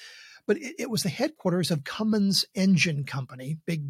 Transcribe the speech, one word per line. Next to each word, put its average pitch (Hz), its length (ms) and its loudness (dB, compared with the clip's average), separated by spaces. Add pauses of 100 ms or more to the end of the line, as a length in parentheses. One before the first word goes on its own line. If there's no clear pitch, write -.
(460)
But 208 100 2
it, 302 220 -10
it - 120 -4
was 220 120 0
the 185 80 -2
headquarters 185 600 0
of 147 140 0
Cummins 214 680 2
Engine 180 500 4
Company, 135 640 -8
big 160 240 -2